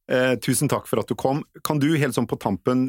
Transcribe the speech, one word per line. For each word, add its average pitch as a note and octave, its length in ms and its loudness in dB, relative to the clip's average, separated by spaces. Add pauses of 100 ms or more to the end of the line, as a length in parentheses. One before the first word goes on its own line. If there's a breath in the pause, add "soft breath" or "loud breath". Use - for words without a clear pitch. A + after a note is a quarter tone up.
eh, B2+ 280 2
tusen C3 340 0
takk A2+ 160 -2
for - 140 0
at G#2+ 60 -4
du - 80 -2
kom. C#3 300 -2 (180)
Kan D3+ 160 0
du C#3+ 200 2
helt C#3 160 0
sånn B2 120 0
på - 140 -4
tampen B2+ 480 0